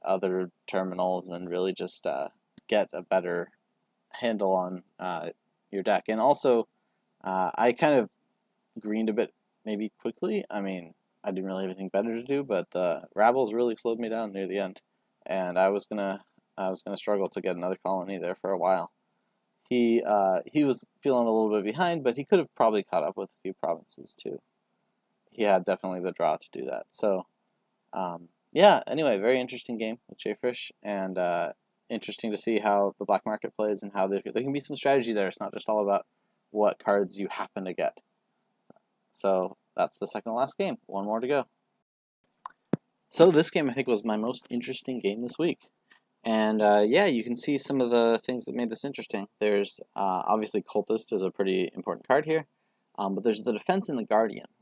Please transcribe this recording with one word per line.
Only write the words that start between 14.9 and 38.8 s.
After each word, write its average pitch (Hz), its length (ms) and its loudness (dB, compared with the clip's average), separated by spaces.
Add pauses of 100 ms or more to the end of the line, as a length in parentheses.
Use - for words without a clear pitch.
and 90 320 -2
I 95 100 6
was 101 180 0
gonna, 98 380 -4 (320)
I 95 140 -2
was 92 120 -8
gonna 101 140 -8
struggle 101 320 0
to - 120 -8
get 92 160 -2
another 90 280 -4
colony 92 340 -4
there 87 160 -4
for - 160 -6
a 95 80 0
while. 87 320 2 (800)
He, 117 360 4
uh, 95 420 4
he 147 180 0
was 127 240 0 (140)
feeling 123 260 4
a - 20 2
little 110 200 4
bit 104 140 2
behind, 160 380 0
but 123 140 0
he 143 80 -6
could 196 140 4
have 147 160 -2
probably 107 280 4
caught 82 220 -2
up 85 120 -4
with 98 120 -6
a - 140 -20
few 92 100 -6
provinces - 640 -8
too. - 260 -10 (920)
He - 140 -4
had 95 200 4
definitely 92 360 -4
the 90 120 -2
draw 80 240 0
to - 140 -20
do - 140 -10
that. 65 240 -8
So, 98 380 -2 (680)
um, 87 360 -6 (240)
yeah, 190 340 8
anyway, 131 320 2
very 123 220 2
interesting 123 380 -8
game 110 200 -4 (100)
with - 100 -20
Jayfrish, - 520 -6 (120)
and, 95 360 -4
uh, 85 340 0 (360)
interesting 110 420 -6
to 104 60 -2
see 113 220 0
how 101 400 2
the 104 60 -8
black 101 220 2
market - 300 -6
plays 107 260 -2
and 101 100 -12
how 95 140 0
there, 98 180 -2
there - 180 -2
can 135 100 -4
be 143 80 -4
some 139 160 -10
strategy 131 360 2
there. 101 160 0
It's - 120 -8
not 98 120 -8
just - 160 -8
all 107 140 2
about 98 240 2 (440)
what 107 320 2
cards 101 360 2
you 95 120 -4
happen 95 360 -8
to 92 80 -4
get. - 260 -4 (1120)